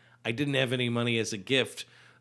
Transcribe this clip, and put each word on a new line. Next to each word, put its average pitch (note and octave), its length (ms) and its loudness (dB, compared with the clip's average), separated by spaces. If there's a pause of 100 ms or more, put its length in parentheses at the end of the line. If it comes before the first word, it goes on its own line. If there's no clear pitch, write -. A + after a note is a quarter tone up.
(260)
I A#2 80 0
didn't C#3+ 220 0
have C3 180 2
any B2 160 0
money A#2+ 300 2
as A2+ 120 -2
a A2+ 60 -6
gift, B2 480 0 (360)